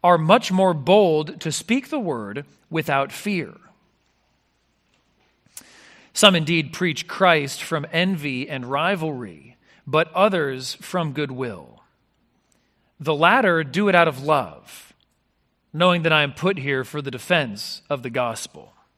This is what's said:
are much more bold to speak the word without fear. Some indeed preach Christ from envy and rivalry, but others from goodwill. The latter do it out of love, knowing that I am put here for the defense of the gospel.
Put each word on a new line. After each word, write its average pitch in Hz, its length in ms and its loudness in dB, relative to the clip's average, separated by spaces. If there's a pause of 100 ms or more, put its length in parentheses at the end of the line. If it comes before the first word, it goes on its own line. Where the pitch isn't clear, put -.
are 175 160 6
much 190 340 4
more 185 220 4
bold 156 640 2
to 160 100 -6
speak 254 380 -4
the 311 100 -4
word 131 460 -6 (240)
without 147 440 -2
fear. 180 420 -6 (2500)
Some 196 240 4
indeed 160 360 0
preach 170 360 -4
Christ 160 540 2
from 147 280 -6
envy 151 580 -2
and 131 180 -10
rivalry, 139 920 -6 (300)
but 160 260 0
others 151 640 0
from 165 380 -6
goodwill. 123 720 -8 (1160)
The 151 140 -2
latter 175 500 4
do 175 240 0
it 190 60 2
out 170 120 6
of 135 160 -4
love, 120 680 -4 (800)
knowing 175 300 2
that 160 100 2
I 151 100 4
am 139 120 -2
put 185 240 0
here 135 260 -2
for 147 160 -8
the 139 100 -8
defense 123 760 -4
of 135 140 -4
the 127 80 -8
gospel. 117 640 -6 (240)